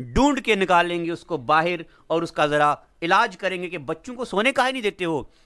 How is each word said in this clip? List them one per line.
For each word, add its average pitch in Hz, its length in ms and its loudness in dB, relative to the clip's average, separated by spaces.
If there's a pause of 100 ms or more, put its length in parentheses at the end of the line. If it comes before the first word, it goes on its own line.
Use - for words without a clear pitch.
ढूंढ 240 380 2
के 214 160 2
निकालेंगे 175 560 2
उसको 165 260 -8
बाहर 160 480 0 (240)
और 165 140 0
उसका 160 240 0
ज़रा 147 380 2 (180)
इलाज 190 320 2
करेंगे 185 320 -6
कि 170 100 -10
बच्चों 160 360 -10
को 240 120 -8
सोने 226 260 0
काहे 262 200 0
नहीं 262 100 -8
देते 196 220 -4
हो, 160 280 -4 (140)